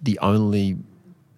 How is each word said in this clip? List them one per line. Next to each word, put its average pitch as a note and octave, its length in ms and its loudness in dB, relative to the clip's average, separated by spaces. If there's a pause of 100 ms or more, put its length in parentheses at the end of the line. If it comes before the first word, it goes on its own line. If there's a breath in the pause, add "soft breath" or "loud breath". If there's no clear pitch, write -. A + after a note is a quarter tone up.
the A2+ 180 -2
only G2+ 560 2 (600)